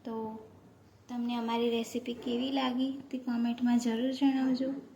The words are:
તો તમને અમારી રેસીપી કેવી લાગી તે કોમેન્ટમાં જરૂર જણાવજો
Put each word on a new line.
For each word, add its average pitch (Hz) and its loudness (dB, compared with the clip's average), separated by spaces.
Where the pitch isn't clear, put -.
તો 226 -6
તમને 240 -4
અમારી 233 0
રેસીપી 233 -2
કેવી 247 -2
લાગી 262 0
તે 254 -6
કોમેન્ટમાં 240 2
જરૂર 233 0
જણાવજો 262 2